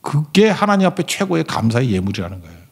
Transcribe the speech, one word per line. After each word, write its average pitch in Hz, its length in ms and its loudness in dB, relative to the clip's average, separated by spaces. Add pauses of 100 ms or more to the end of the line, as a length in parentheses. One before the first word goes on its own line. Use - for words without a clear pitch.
그게 180 480 2
하나님 202 400 2
앞에 170 160 -4
최고의 175 400 -2
감사의 113 480 0
예물이라는 92 480 -4
거예요. 82 180 -20 (140)